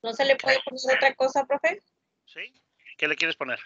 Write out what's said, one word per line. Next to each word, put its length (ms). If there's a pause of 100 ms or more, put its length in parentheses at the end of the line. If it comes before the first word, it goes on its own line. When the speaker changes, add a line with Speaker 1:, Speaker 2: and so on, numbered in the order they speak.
Speaker 1:
¿No 100
se 120
le 100
puede 220
Speaker 2:
Ok. 80
Speaker 1:
poner 320
otra 180
cosa, 300
profe? 360 (440)
Speaker 2:
¿Sí? 360 (360)
¿Qué 100
le 80
quieres 200
poner? 300